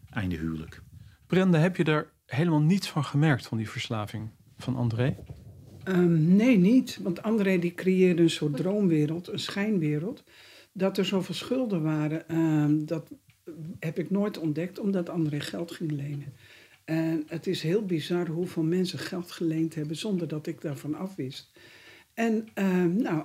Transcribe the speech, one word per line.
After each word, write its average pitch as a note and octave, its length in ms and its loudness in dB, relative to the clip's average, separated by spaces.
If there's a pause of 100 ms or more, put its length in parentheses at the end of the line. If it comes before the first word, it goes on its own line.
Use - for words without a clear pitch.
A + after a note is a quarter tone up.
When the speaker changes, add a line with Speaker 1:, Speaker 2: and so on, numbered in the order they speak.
Speaker 1:
einde F#2 260 -4
huwelijk. D#2+ 460 -8 (460)
Speaker 2:
Brenda, F3+ 320 4
heb F3+ 160 4
je E3+ 80 0
daar D3+ 280 2 (140)
helemaal D3+ 360 2
niets F3+ 280 2
van D3 140 -2
gemerkt, C#3+ 440 2
van A#2 100 -4
die G#2+ 120 -4
verslaving G#2+ 600 -6 (280)
van B2+ 180 -4
André? B2 400 0 (680)
Speaker 3:
Ehm, F3 520 4
nee, A3+ 220 6
niet. A#3+ 440 4
Want F#3 220 -4
André G3+ 360 2
die E3+ 140 -2
creëerde F#3 480 4
een E3 80 8
soort D3+ 280 0
droomwereld, E3+ 680 2
een G3+ 120 -8
schijnwereld, F#3+ 840 -2 (480)
dat F#3+ 260 0
er G3 80 2
zoveel F3+ 300 -2
schulden A#3+ 460 -2
waren. D#3 460 -2
Ehm, D3+ 580 2
dat D#3 260 -8 (680)
heb D#3+ 200 -6
ik D#3+ 120 -4
nooit G3+ 260 0
ontdekt, D#3 420 -4
omdat G3 300 -2
André D3+ 300 -2
geld E3+ 320 -8
ging D#3+ 200 -6
lenen. C#3+ 420 -8 (500)
En D#3+ 440 -2
het E3 200 -8
is F3+ 140 -2
heel G3 240 0
bizar F3 420 -2
hoeveel E3+ 360 -4
mensen F3 360 0
geld F3 320 -8
geleend D#3+ 440 -2
hebben D3+ 200 -6
zonder F3+ 320 -4
dat D3+ 200 -8
ik E3 140 -10
daarvan D3 340 -6
afwist. F3 640 -10 (540)
En, A3+ 400 -2
ehm, F3+ 420 2
nou, F#3 300 0